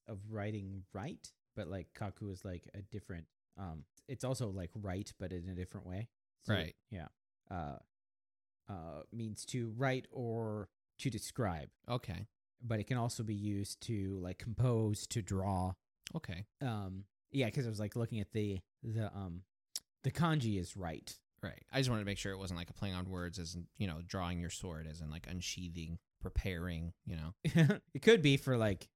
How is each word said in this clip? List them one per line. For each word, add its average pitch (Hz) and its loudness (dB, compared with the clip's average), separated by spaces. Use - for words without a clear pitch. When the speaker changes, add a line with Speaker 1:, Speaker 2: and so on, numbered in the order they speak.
Speaker 1:
of 107 -8
writing 101 -2
right, 113 -6
but, 95 -4
like, 92 -4
kaku 101 -4
is, 92 -8
like, 90 -6
a 101 -8
different, 90 -8
um, 80 -6
it's 131 -6
also, 127 0
like, 95 -4
right, 101 -4
but 90 -6
in 90 -6
a 92 -4
different 90 -6
way. 92 -4
So, 110 4
Speaker 2:
Right. 85 0
Speaker 1:
yeah. 90 -6
Uh, 76 -4
uh, 80 -8
means 110 -6
to 117 -2
write 131 2
or 113 -2
to 135 2
describe. 92 0
Speaker 2:
Okay. 107 -4
Speaker 1:
But 113 2
it 101 -2
can 127 0
also 120 0
be 107 0
used 101 0
to, 98 0
like, 90 -4
compose, 113 4
to - 0
draw. 95 2
Speaker 2:
Okay. 101 -4
Speaker 1:
Um, 101 -2
yeah, 127 4
'cause 127 2
I - 0
was, 107 -2
like, 104 -2
looking 113 0
at - -4
the, 101 2
the, 110 0
um, 92 -6
the 131 4
kanji 143 4
is 87 -4
right. 82 -4
Speaker 2:
Right. - -8
I 135 2
just 127 4
wanted 107 4
to 98 0
make 98 0
sure 101 -2
it 95 -4
wasn't, 92 -2
like, 87 -6
a - -14
playing 98 -2
on 90 -2
words 87 -4
as 85 -6
in, 87 -6
you 101 0
know, 80 -4
drawing 90 0
your 87 -2
sword 80 -6
as 80 -8
in, 76 -4
like, 78 -8
unsheathing, 85 -4
preparing, 85 0
you 82 -4
know? 80 -4
Speaker 1:
<laughs> 165 8
It 139 -4
could 220 10
be 139 10
for, 131 2
like, 110 2